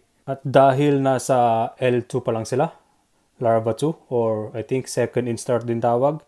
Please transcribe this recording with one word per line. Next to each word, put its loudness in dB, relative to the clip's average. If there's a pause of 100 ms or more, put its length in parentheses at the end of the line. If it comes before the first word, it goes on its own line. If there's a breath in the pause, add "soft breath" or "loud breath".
(280)
At -8
dahil 4
nasa 2 (120)
L 0
two -4
pa -4
lang -4
sila, -2 (720)
larva 2
two, -4
or -4
I -8
think -4
second -2
instar -4
din -4
tawag, 0